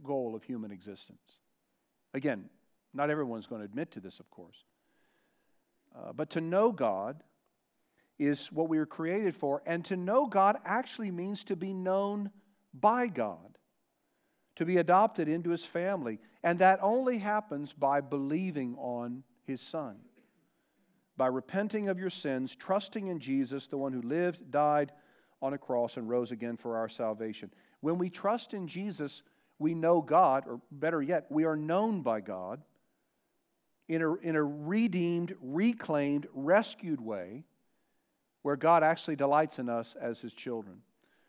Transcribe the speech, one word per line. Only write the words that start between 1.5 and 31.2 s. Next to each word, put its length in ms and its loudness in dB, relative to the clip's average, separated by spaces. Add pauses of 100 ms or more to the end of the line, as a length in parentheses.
Again, 360 -2 (440)
not 160 -2
everyone's 360 -4
going 140 -10
to 60 -10
admit 260 -8
to 80 -14
this, 220 -18
of 80 -20
course. 340 -20 (1300)
Uh, 200 -14
but 160 -6
to 100 -2
know 320 4
God 500 -2 (960)
is 360 0
what 160 0
we 80 2
were 80 2
created 500 -2
for, 300 -2
and 180 -2
to 140 -4
know 300 2
God 360 6
actually 480 -4
means 320 -6
to 140 -4
be 160 -6
known 580 -2 (420)
by 340 4
God, 500 -6 (1000)
to 100 -2
be 120 2
adopted 500 4
into 220 -2
his 160 -2
family, 540 -4 (220)
and 180 2
that 220 8
only 360 2
happens 560 -4
by 260 2
believing 800 -2
on 460 -6 (200)
his 160 -6
Son, 380 -8 (1200)
by 100 2
repenting 640 -2
of 100 0
your 100 -4
sins, 460 -4
trusting 520 -2
in 120 -4
Jesus, 480 -2
the 100 -6
one 140 -4
who 100 -4
lived, 500 -2
died 400 4 (500)
on 120 -2
a 40 -6
cross, 400 -2
and 100 -8
rose 240 0
again 260 -6
for 200 -4
our 120 -2
salvation. 640 -6 (300)
When 160 0
we 120 -2
trust 440 -2
in 140 -8
Jesus, 560 -8 (360)
we 140 2
know 280 6
God, 460 6
or 140 -8 (100)
better 300 0
yet, 280 0